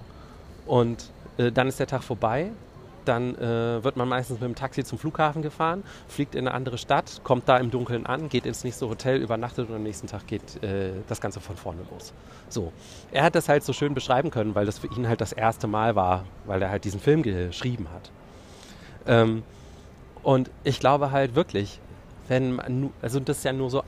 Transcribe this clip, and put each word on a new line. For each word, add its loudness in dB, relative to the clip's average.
Und, 2
äh, 4
dann 4
ist -2
der 0
Tag -4
vorbei. 0
Dann, 0
äh, 0
wird 0
man 2
meistens -2
mit -2
dem -4
Taxi -4
zum -6
Flughafen 0
gefahren, -2
fliegt -4
in 0
eine 0
andere -4
Stadt, 0
kommt 2
da 10
im 2
Dunkeln -2
an, -2
geht 2
ins -6
nächste -4
Hotel, 0
übernachtet -2
und -8
am -4
nächsten -6
Tag -10
geht, -8
äh, -2
das -4
Ganze -6
von -10
vorne -8
los. -16
So. -4
Er 4
hat 4
das 2
halt 6
so 0
schön 0
beschreiben 2
können, 0
weil 4
das -2
für -6
ihn -4
halt 2
das -2
erste 0
Mal 2
war, 4
weil 0
er 2
halt -2
diesen -4
Film 6
geschrieben -2
hat. -14
Ähm, 6
und 4
ich 0
glaube 4
halt 2
wirklich, 0
wenn 2
man -2
nu-, -2
also 0
das -2
ist -6
ja 0
nur 0
so 0